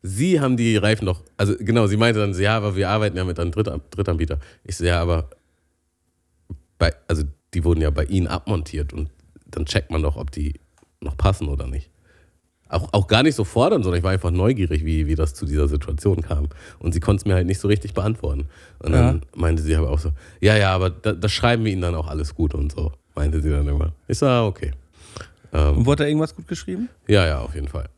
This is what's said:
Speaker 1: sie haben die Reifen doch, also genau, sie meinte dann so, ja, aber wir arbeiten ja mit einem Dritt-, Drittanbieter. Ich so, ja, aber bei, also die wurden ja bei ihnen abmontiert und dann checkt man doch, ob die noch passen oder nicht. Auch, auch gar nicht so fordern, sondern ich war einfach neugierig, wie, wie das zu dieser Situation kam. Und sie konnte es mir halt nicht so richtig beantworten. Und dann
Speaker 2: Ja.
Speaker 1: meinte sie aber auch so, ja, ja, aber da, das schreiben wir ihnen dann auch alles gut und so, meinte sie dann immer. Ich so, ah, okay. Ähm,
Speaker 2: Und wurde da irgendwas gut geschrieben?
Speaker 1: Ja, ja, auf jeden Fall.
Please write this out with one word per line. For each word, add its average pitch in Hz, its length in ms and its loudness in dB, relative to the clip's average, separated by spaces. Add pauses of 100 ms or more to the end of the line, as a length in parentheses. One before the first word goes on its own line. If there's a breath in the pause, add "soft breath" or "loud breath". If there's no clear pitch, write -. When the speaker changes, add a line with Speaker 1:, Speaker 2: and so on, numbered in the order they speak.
Speaker 1:
sie 143 380 2
haben 131 160 2
die 113 200 2
Reifen 104 300 2
doch, 87 160 -2 (140)
also 110 220 2
genau, 110 280 2
sie 98 100 2
meinte 110 240 4
dann 101 140 0
so, 90 80 0
ja, 107 140 2
aber 104 200 -2
wir 95 140 0
arbeiten 107 260 0
ja 92 80 -2
mit 85 160 -4
einem 87 120 -2
Dritt-, 90 280 -2 (100)
Drittanbieter. 80 480 -2 (260 loud breath)
Ich 90 120 -8
so, 87 80 -4
ja, 87 160 2
aber 82 300 0 (1500)
bei, 82 140 2 (160)
also 78 140 0 (320)
die 85 100 -2
wurden 85 160 4
ja 76 100 2
bei 71 140 0
ihnen 90 220 0
abmontiert 78 680 -4
und 76 160 -6 (380)
dann - 200 -6
checkt - 240 -2
man 78 120 0
doch, 73 140 0
ob 71 160 -8
die 73 220 -4 (460)
noch 71 160 -6
passen 98 320 0
oder 69 200 -4
nicht. 67 200 -6 (800 soft breath)
Auch, - 240 -4
auch 101 140 2
gar 113 160 4
nicht 151 120 4
so 104 100 -2
fordern, 135 380 2
sondern 90 160 0
ich 85 60 0
war 95 80 2
einfach 90 180 0
neugierig, 87 540 0
wie, 78 220 0
wie 78 80 0
das 76 200 0
zu - 100 -8
dieser 73 240 2
Situation 73 540 0
kam. 73 260 -2 (300 loud breath)
Und 87 140 -4
sie - 80 -2
konnte 101 200 2
es - 60 -14
mir 98 80 2
halt 90 120 2
nicht 95 140 -2
so 101 80 -2
richtig 101 240 0
beantworten. 73 540 -4 (320 loud breath)
Und 78 140 -4
dann 80 240 4
Speaker 2:
Ja. 78 40 -4 (160)
Speaker 1:
meinte 82 260 0
sie 78 140 2
aber 73 140 0
auch 73 80 0
so, 76 120 -2 (300 loud breath)
ja, 107 160 4
ja, 95 180 2
aber 92 140 0
da, 95 240 -4
das 87 180 -2
schreiben 117 360 2
wir 104 60 0
ihnen 92 100 -2
dann 87 120 0
auch 78 140 -4
alles 76 260 -6
gut 78 200 0
und 73 180 -2
so, 78 180 -4 (240)
meinte 76 280 0
sie 76 80 0
dann 73 180 2
immer. 73 240 0 (160)
Ich - 100 -2
so, 143 80 2
ah, 120 200 4
okay. 76 260 -4 (800 loud breath)
Ähm, 73 260 4
Speaker 2:
Und 117 80 4
wurde 147 180 2
da 147 40 0
irgendwas 151 260 0
gut - 140 -18
geschrieben? 185 400 -6 (180)
Speaker 1:
Ja, 98 200 4
ja, 73 140 0
auf 65 140 -8
jeden 73 140 -6
Fall. 76 300 -8